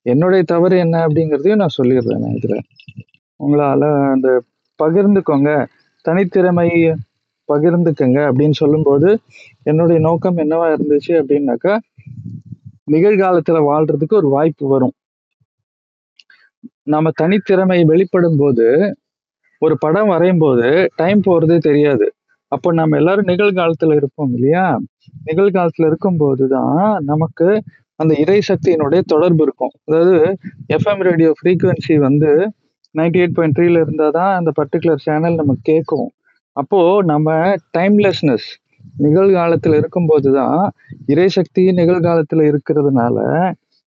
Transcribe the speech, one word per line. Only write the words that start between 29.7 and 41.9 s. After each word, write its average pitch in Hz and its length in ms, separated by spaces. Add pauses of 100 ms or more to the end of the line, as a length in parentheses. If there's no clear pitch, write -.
அதாவது, 170 520 (300)
எஃப் 156 200
எம் 202 140
ரேடியோ 165 320 (100)
ஃப்ரீக்வன்சி 175 520
வந்து 147 560 (460)
நைன்டி 170 300
எயிட் 170 60
பாயிண்ட் 160 240
த்ரீல 175 240
இருந்தா 151 280
தான் 180 280
அந்த 165 140 (100)
பர்டிகுலர் 160 360
சேனல் 160 380
நம்ம 147 260
கேட்கும். 156 500 (400)
அப்போ 185 520
நம்ம 160 520 (220)
டைம்லெஸ்னஸ், 185 800 (400)
நிகழ்காலத்துல 170 760
இருக்கும்போது 151 560
தான், 139 380 (340)
இறை 160 220
சக்தி 185 420
நிகழ்காலத்துல 170 640